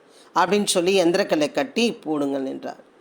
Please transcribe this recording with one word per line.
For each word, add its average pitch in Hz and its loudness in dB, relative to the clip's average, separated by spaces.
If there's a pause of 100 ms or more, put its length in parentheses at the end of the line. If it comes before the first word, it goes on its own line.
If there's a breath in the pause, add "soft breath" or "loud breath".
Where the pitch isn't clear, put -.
(360 soft breath)
அப்படின்னு 185 2
சொல்லி, 185 2
"எந்திரக்கல்லை 175 2
கட்டி 165 0
போடுங்கள்" 143 -4
என்றார். 135 -10 (180)